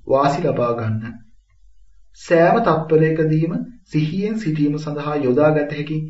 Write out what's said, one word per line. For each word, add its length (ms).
වාසි 360
ලබා 320
ගන්න. 460
සෑම 380
තත්පරයකදීම 960
සිහියෙන් 540
සිටීම 380
සඳහා 400
යොදාගත 560
හැකි 260